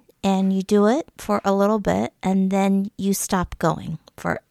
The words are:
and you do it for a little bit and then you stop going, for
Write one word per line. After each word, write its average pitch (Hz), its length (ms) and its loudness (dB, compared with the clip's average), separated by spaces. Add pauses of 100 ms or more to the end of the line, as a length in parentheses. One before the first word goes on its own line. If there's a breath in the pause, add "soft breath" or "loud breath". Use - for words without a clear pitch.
(240)
and 190 280 2
you 190 100 0
do 208 260 4
it 269 300 0
for 202 280 -2
a 196 80 2
little 202 260 2
bit 190 420 0
and 190 300 0
then 196 460 0
you 196 160 0
stop - 460 -2
going, 160 380 -2 (200)
for - 340 -4